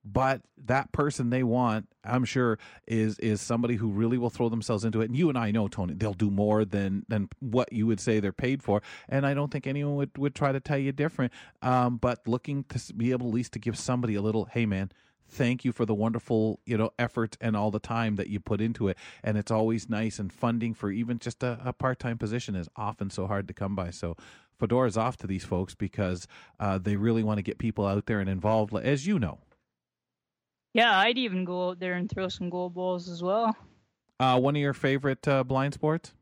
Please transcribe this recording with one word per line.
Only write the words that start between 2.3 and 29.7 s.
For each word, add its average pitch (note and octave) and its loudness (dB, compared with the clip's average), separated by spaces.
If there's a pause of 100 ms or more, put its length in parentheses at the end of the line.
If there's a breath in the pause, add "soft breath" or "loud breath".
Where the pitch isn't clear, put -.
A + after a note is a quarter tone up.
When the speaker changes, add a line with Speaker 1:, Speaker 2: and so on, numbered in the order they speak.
Speaker 1:
is, A2 0
is G#2+ 0
somebody A#2+ 0
who A2 -2
really A2+ 2
will A#2+ 0
throw A#2 0
themselves A2 -2
into A2+ 0
it. A2+ 2
And A#2+ -4
you D#3+ 4
and B2+ 0
I A2 0
know, G#2+ 2
Tony, F2+ -4
they'll G#2 -2
do G2+ 2
more G#2 4
than, G2 -2
than G#2 -2 (100)
what B2 0
you A2+ 0
would A2 2
say A2 2
they're G2 0
paid C3 -2
for. G#2 2 (260 loud breath)
And C#3 0
I C#3 2
don't C#3+ -2
think C#3 -6
anyone C#3+ -2
would, C#3+ -2
would C#3 -2
try C#3 2
to C3+ 0
tell C#3+ -2
you C#3 0
different. C#3 0 (300 loud breath)
Um, B2 4
but A#2+ 0
looking C3+ -2
to - -12
s-, - -6
be A#2 0
able B2 0
at A2 0
least A#2+ -2
to A2 -8
give G#2+ -4
somebody A#2+ 0
a G2 0
little, G#2+ 2
"Hey, A#2 0
man, G2 -2 (380 soft breath)
thank B2 0
you B2+ 2
for A#2 0
the G#2+ 2
wonderful, A2 0
you A#2 0
know, A2 2
effort A#2 -2
and A2+ 0
all G#2 2
the G#2+ -2
time A2+ 0
that G2 -4
you G2+ -4
put G2+ 0
into A2+ 0
it." F2+ -2 (260 loud breath)
And G#2+ 0
it's G#2 -2
always A2 2
nice, A2 -2
and G2 -6
funding A#2 -2
for G2+ -4
even A#2 -2
just - -6
a, A#2+ -4
a B2+ -2
part-time B2+ -2
position A2 -4
is F2 -4
often G#2 -6
so G2 -4
hard G2 -2
to G2+ -6
come G2 -4
by. F2+ -4
So E2+ -6 (420 loud breath)
fedora's A#2 2
off A#2 0
to - -10
these F#2+ -2
folks F#2 -2
because, F#2 -2 (320 loud breath)
uh, G2 0
they G2+ 0
really A2+ 2
wanna G#2+ 0
get - -6
people G#2+ 0
out G2 0
there G#2+ 0
and F#2+ 0
involved, G#2 2
li-, - -2
as C#3 0
you F#3+ 2
know. F2 -2 (1400)